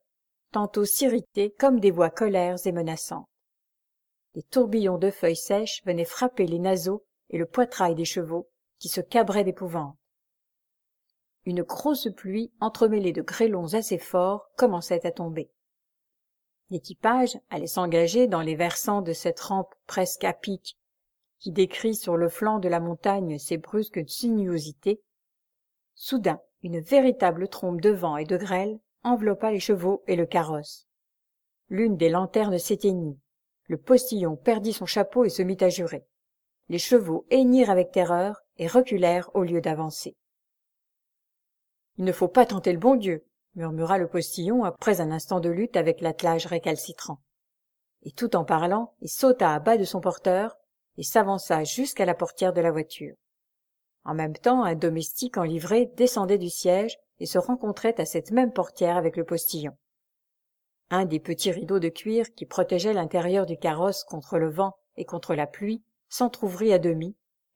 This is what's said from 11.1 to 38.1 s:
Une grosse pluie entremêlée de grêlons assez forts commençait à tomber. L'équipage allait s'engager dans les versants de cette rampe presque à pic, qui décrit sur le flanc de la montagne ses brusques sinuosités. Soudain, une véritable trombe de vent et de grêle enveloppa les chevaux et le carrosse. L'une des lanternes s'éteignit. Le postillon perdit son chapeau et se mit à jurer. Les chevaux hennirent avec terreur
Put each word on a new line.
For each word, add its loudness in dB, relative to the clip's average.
Une -2
grosse -2
pluie -6
entremêlée 0
de -6
grêlons -2
assez -2
forts -2
commençait 0
à -2
tomber. -8
L'équipage 0
allait -8
s'engager 2
dans 0
les -4
versants -2
de -4
cette -4
rampe -4
presque -4
à 0
pic, -10
qui -10
décrit 0
sur -2
le 2
flanc 0
de -2
la 2
montagne -2
ses -6
brusques -4
sinuosités. -2
Soudain, -2
une -6
véritable 4
trombe -4
de 6
vent -2
et -4
de -2
grêle -2
enveloppa 0
les 0
chevaux 0
et 2
le 2
carrosse. -4
L'une 2
des 4
lanternes 0
s'éteignit. -2
Le -6
postillon 2
perdit 0
son -8
chapeau 2
et 2
se -4
mit 0
à 6
jurer. -6
Les -4
chevaux 2
hennirent 6
avec 4
terreur 0